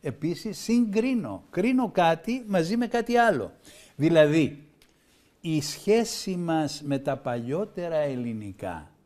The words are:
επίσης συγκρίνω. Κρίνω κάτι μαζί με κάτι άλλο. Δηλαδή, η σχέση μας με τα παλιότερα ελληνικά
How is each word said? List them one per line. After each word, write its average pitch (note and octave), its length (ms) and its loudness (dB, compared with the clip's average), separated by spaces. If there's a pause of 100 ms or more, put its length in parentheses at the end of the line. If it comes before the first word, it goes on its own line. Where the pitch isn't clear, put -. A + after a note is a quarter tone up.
επίσης D#3+ 580 -6
συγκρίνω. A3 880 0
Κρίνω B3 400 0
κάτι F3 580 2
μαζί F#3+ 300 0
με A#3+ 100 0
κάτι A#3+ 300 0
άλλο. F#3 340 2 (440)
Δηλαδή, D#3 680 4 (800)
η D#3 200 -2
σχέση G#3 720 -2
μας D#3+ 500 -2
με C#3 140 -2
τα C3+ 180 -4
παλιότερα D#3+ 800 -6
ελληνικά G#2+ 960 -6 (140)